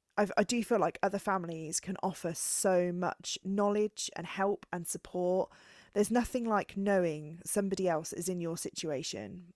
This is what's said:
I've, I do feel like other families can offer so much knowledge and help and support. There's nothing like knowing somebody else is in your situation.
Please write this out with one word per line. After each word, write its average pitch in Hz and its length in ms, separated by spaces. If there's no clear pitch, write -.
I've, 202 200
I 208 80
do 240 180
feel 226 160
like 165 240
other 196 160
families 170 640
can 190 220
offer 170 300
so 180 600
much - 520
knowledge 208 720
and 165 100
help 196 480
and 175 140
support. 180 640
There's 208 180
nothing 240 320
like 214 320
knowing 170 680
somebody 196 440
else 160 240
is 170 160
in 180 120
your 165 160
situation. 156 1000